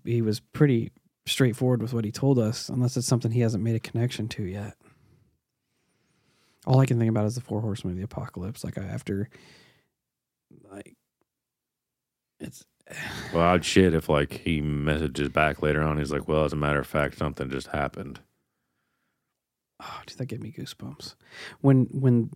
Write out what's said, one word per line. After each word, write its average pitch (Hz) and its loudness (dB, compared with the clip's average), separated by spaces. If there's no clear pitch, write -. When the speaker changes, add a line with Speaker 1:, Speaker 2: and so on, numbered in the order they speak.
Speaker 1:
he 117 0
was 107 0
pretty 135 2
straightforward 127 2
with 117 -4
what 117 -2
he 104 -2
told 135 2
us, - 0
unless 123 0
it's 123 -2
something 120 0
he 120 2
hasn't 113 2
made 113 0
a 110 -2
connection 117 -4
to - -8
yet. 101 -8
All 131 6
I 135 6
can 123 2
think 113 4
about 107 2
is 117 -2
the 123 -6
four 107 -6
horsemen 98 -4
of 92 -6
the 95 -8
apocalypse. - -10
Like, - -8
I, 95 -8
after, 101 -6
like, - -18
it's - -16
<sighs> - -18
Speaker 2:
Well, 85 2
I'd 87 4
shit 92 6
if, 80 -2
like, 73 2
he 80 -2
messages 73 -2
back 76 0
later 76 2
on. 76 0
He's 71 -4
like, 71 -4
"Well, 78 2
as 73 0
a 80 -4
matter 73 0
of 69 -6
fact, 71 -2
something 67 -4
just 67 -8
happened." - -6
Speaker 1:
Oh, - -14
dude, - -20
that 131 -6
gave 110 -8
me 110 -12
goosebumps. - -14
When, 131 8
when, 127 4